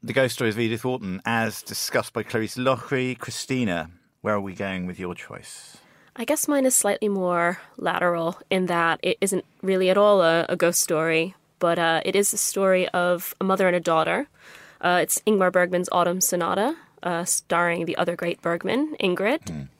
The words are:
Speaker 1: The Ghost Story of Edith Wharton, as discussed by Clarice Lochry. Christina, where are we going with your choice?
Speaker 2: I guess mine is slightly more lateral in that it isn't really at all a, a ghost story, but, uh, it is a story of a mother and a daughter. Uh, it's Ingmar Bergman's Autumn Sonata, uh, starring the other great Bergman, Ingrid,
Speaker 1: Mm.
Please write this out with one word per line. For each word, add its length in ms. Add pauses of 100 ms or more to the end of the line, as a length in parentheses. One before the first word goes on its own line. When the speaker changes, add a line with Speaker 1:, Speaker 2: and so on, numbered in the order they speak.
Speaker 1:
The 100
Ghost 220
Story 160
of 100
Edith 240
Wharton, 420
as 360
discussed 500
by 100
Clarice 340
Lochry. 640
Christina, 720 (300)
where 140
are 60
we 140
going 320
with 140
your 140
choice? 640 (360)
Speaker 2:
I 100
guess 220
mine 200
is 80
slightly 340
more 500 (200)
lateral 600 (120)
in 160
that 360
it 200
isn't 240 (160)
really 260
at 80
all 240
a, 300
a 60
ghost 260
story, 520 (240)
but, 200
uh, 260
it 100
is 200
a 20
story 540
of 500
a 40
mother 220
and 80
a 60
daughter. 480 (540)
Uh, 200
it's 240
Ingmar 240
Bergman's 400
Autumn 300
Sonata, 560 (260)
uh, 220
starring 640
the 100
other 180
great 280
Bergman, 580
Ingrid, 460
Speaker 1:
Mm. 220 (120)